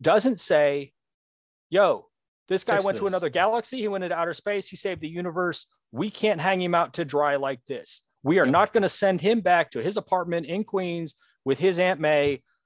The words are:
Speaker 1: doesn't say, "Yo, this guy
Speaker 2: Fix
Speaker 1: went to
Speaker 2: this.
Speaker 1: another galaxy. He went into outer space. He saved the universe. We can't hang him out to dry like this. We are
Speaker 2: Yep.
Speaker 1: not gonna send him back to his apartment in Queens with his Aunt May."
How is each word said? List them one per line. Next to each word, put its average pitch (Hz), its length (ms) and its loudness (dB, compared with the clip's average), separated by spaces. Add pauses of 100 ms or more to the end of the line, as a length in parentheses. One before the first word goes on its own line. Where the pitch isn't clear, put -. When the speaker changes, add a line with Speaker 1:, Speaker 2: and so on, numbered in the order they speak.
Speaker 1:
doesn't 196 360 4
say, 143 540 2 (800)
"Yo, 170 380 2 (420)
this 190 160 -2
guy 226 80 0
Speaker 2:
Fix 196 120 0
Speaker 1:
went 196 120 -2
to 202 80 -4
Speaker 2:
this. 196 60 0
Speaker 1:
another 175 180 -2
galaxy. 220 480 0
He 214 100 -4
went 196 160 -4
into 170 140 -4
outer 170 160 -2
space. 202 340 -6
He - 80 -14
saved 180 240 -8
the 156 80 -10
universe. 175 580 -4 (280)
We 160 160 -4
can't 202 320 -2
hang 185 200 0
him 175 140 0
out 170 200 0
to 170 100 -4
dry 143 320 0
like 135 300 -6
this. - 360 -12 (200)
We 165 160 4
are 151 60 6
Speaker 2:
Yep. 127 60 4
Speaker 1:
not 190 220 4
gonna 202 160 2
send 185 320 0
him 220 180 2
back 175 320 2
to 117 100 -6
his 202 160 -4
apartment 170 480 -2
in 190 200 -4
Queens 175 500 -4 (300)
with 131 120 0
his 175 220 2
Aunt 180 220 2
May." 147 420 2 (220)